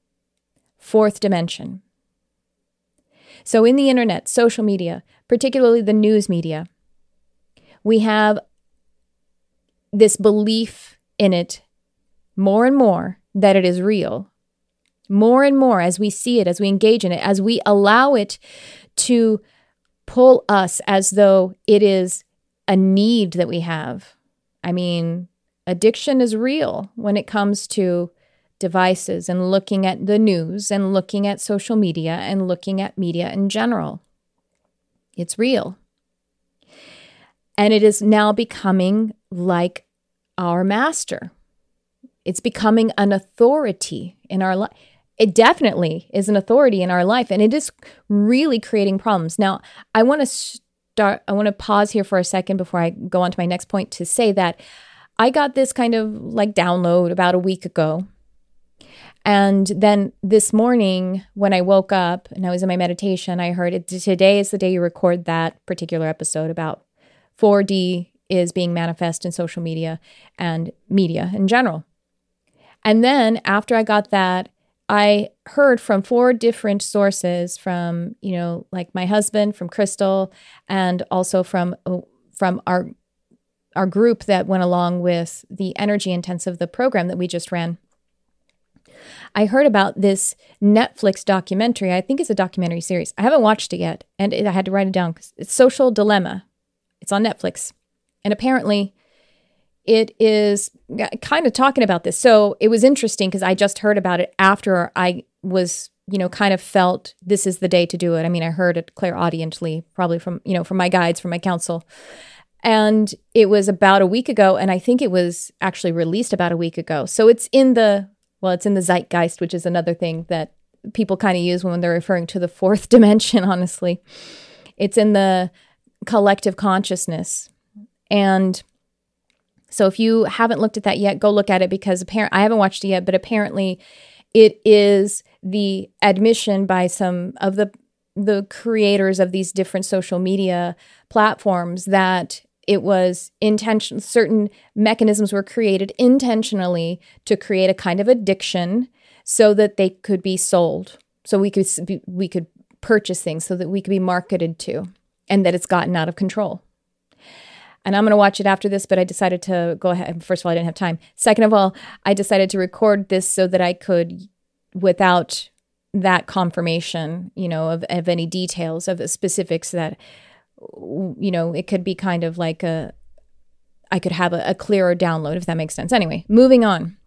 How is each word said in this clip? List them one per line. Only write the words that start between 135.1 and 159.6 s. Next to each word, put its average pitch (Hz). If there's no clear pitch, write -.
the 190
admission 202
by 185
some 180
of 190
the, 202
the 196
creators 202
of 180
these 185
different 190
social 185
media 185
platforms 185
that 185
it 202
was 185
intention-, 214
certain 214
mechanisms 214
were 196
created 196
intentionally 214
to 208
create 190
a 190
kind 190
of 214
addiction 196
so 214
that 208
they 185
could 190
be 185
sold, 175
so 196
we 202
could 196
s-, -
be, 180
we 185
could 170
purchase 208
things, 160
so 185
that 180
we 196
could 190
be 190
marketed 180
to, -
and 196
that 175
it's 175
gotten 180
out 160
of 170
control. 190
And 196
I'm 208
gonna 208
watch 202
it 196
after 196
this, 196
but 185
I 185
decided 180
to 175